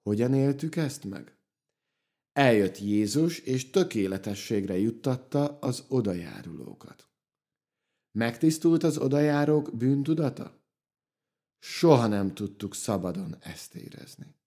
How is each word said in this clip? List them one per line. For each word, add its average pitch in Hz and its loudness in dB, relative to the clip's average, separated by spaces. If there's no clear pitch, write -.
Hogyan 110 2
éltük 139 0
ezt 147 -4
meg? 85 -12
Eljött 110 4
Jézus, 107 0
és 131 -4
tökéletességre 98 -2
juttatta 127 -2
az - -6
odajárulókat. 85 -6
Megtisztult 160 2
az 160 2
odajárók 147 2
bűntudata? 139 -2
Soha 135 6
nem 101 0
tudtuk 101 -8
szabadon 90 -4
ezt - -16
érezni. - -18